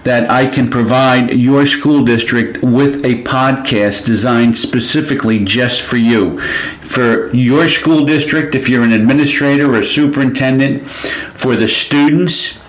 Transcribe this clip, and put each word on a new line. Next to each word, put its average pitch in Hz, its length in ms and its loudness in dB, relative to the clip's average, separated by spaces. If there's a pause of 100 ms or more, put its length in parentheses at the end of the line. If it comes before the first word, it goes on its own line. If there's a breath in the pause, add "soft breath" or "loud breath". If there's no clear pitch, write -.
that 120 260 0
I 131 180 2
can 131 220 0
provide 127 640 2
your 135 340 2
school 143 380 2
district 117 600 -2
with 135 420 2
a 117 180 -2
podcast 127 800 -2
designed 117 520 2
specifically 123 880 -2
just 117 380 -2
for - 160 -4
you. 113 420 2 (420 loud breath)
For 117 520 -2
your 127 340 2
school 160 380 2
district, 151 480 -2
if 110 140 -2
you're 123 160 2
an 117 80 2
administrator 139 800 2
or 123 80 2
a 135 60 0
superintendent, 135 1040 0
for - 680 -6
the 113 120 0
students 147 920 0 (120)